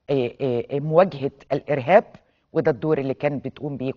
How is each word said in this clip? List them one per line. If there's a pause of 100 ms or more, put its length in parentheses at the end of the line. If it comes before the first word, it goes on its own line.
إيه،
إيه،
إيه،
مواجهة (220)
الإرهاب، (500)
وده
الدور
اللي
كان
بتقوم
بيه